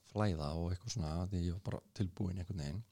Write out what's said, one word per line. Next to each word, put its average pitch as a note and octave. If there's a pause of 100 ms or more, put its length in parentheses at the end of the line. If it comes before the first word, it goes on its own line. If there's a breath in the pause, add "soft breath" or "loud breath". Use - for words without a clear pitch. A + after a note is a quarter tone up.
flæða F2
og E2+
eitthvað -
svona, D#2 (160)
því F#2
ég F2
var G2
bara - (120)
tilbúinn F#2
einhvern D#2
veginn, E2 (120)